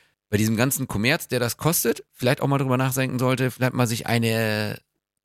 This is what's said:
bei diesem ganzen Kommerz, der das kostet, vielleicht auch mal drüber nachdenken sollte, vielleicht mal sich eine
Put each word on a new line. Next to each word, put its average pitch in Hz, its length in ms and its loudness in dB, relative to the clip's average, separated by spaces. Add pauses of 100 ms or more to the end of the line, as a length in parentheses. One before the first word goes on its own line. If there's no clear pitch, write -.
(280)
bei 104 100 -2
diesem 110 180 2
ganzen 131 320 0
Kommerz, 123 400 0
der 127 120 -2
das 120 160 -2
kostet, - 560 0
vielleicht 127 280 0
auch 135 80 0
mal 139 100 2
drüber 131 200 2
nachdenken 131 400 0
sollte, 127 320 0
vielleicht 127 240 -2
mal 123 120 2
sich 110 200 -4
eine 113 720 0 (460)